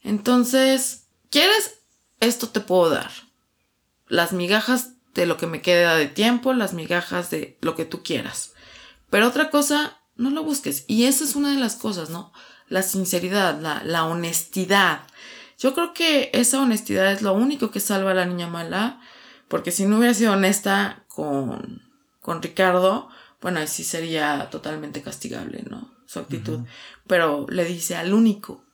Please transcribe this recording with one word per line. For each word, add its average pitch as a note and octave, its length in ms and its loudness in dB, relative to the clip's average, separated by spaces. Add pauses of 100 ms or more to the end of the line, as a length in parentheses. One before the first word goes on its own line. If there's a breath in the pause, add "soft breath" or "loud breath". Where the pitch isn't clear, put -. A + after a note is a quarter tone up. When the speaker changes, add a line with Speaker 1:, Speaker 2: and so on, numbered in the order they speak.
Speaker 1:
Entonces, B3 1000 2 (260)
¿quieres? G4+ 480 2 (420)
Esto A#3 280 0
te - 120 -4
puedo F3+ 300 4
dar. - 200 -2 (960)
Las E3+ 240 0
migajas G#3+ 580 0 (240)
de F3+ 120 2
lo E3+ 100 0
que E3+ 100 -4
me D#3+ 160 -8
queda F3 340 4
de D3+ 100 4
tiempo, A#3 460 2
las A3 200 0
migajas F3 580 -4
de - 300 -8
lo E3 140 -4
que E3 100 -6
tú - 180 -10
quieras. - 500 -8 (580 loud breath)
Pero G#3 160 4
otra C#4+ 240 2
cosa, D4 480 0 (180)
no B3 140 -2
lo D#4 140 -4
busques. - 420 -4
Y A3 180 2
esa C4+ 200 2
es C#4+ 120 -4
una C#4+ 140 2
de C#4 100 0
las A3+ 160 -2
cosas, F3 340 -6
¿no? E3+ 220 -12 (360 loud breath)
La F#3+ 140 0
sinceridad, F#3 760 0
la, D#3 240 -6
la E3 200 0
honestidad. E3+ 960 0 (580 loud breath)
Yo C4+ 160 0
creo E4+ 180 -2
que D#4 400 0
esa C4 280 2
honestidad G3+ 520 2
es G3+ 100 -2
lo G3+ 120 2
único A#3+ 360 2
que G#3 100 -6
salva F#3+ 320 0
a - 20 2
la F#3 120 2
niña F3 220 -4
mala, E3+ 520 -4 (480 loud breath)
porque E3 240 -2
si G3 140 0
no G#3 120 4
hubiera A#3+ 160 6
sido G#3+ 180 4
honesta G3 760 0
con, C#3 760 -6 (380)
con D#3+ 220 -6
Ricardo, F#3 640 2 (320 loud breath)
bueno, F3+ 200 -4
ahí D3+ 80 -4
sí - 160 -8
sería D#3 680 -4
totalmente D3+ 520 -10
castigable, - 680 -10
¿no? - 240 -14 (140)
Su - 140 -12
actitud. A#2 400 -8
Speaker 2:
Ujú. A#2+ 60 -10 (400 loud breath)
Speaker 1:
Pero D#3+ 420 2
le F3+ 160 -2
dice, E3+ 320 -6
"Al F3 180 0
único G#3+ 600 2